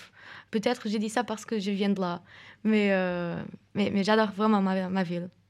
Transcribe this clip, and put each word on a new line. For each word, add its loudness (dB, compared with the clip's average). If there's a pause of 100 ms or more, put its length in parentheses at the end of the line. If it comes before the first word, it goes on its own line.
(500)
Peut-être 0
que -4
je 0
dis -2
ça 0
parce -6
que -4
je -4
viens 0
de 0
là. -2 (420)
Mais, 4
euh, 0 (320)
mais, 0
mais 2
j'adore 4
vraiment 2
ma, 0
ma 0
ville. -4 (220)